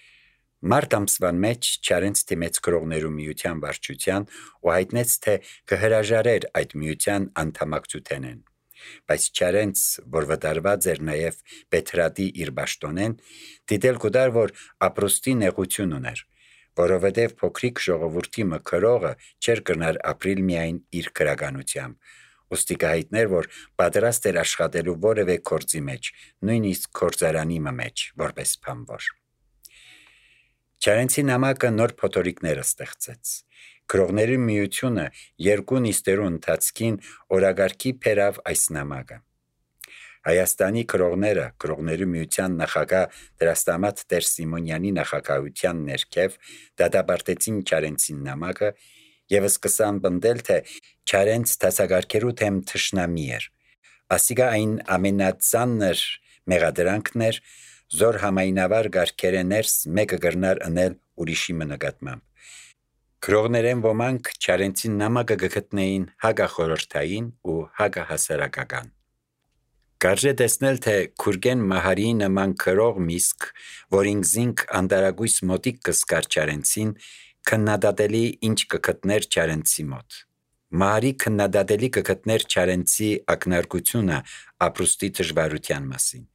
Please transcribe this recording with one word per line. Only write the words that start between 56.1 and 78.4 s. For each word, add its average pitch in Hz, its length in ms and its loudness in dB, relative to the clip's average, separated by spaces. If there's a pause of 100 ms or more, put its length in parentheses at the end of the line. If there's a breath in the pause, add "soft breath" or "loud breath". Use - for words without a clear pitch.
մեղադրանքն 92 800 0
էր, 117 160 -2 (480 loud breath)
զոր 110 260 2
համայնավար 95 720 2
գարկերը 92 560 0
ներս 104 300 0 (140)
մեկը 95 300 0
կրնար 90 440 0
ընել 87 340 0 (160)
ուրիշի 82 420 -4
մը 78 120 -4
նկատմամբ։ 69 560 -8 (1000 loud breath)
Գրողներեն 117 580 2
ոմանք 117 520 0
Չարենցին 95 640 0
նամակը 110 420 0
կգտնեին 95 640 -2 (140)
հակախորհրդային 92 1120 -2 (100)
ու 82 160 -4 (140)
հակահասարակական։ 78 1200 -4 (1080)
Կարժե 101 320 4
տեսնել, 123 460 2
թե 107 160 0 (180)
Քուրգեն 110 500 0
Մահարի 95 500 2
նման 98 400 2
քրող 98 480 2
միսք, 85 460 -2 (400 loud breath)
որ 101 240 2
ինքզինք 110 640 0
անտարագույս 95 680 2
մոտիկ 92 400 -2
կսկար - 480 0
Չարենցին, 78 640 0 (480 loud breath)
քննադատելի 107 840 2 (180)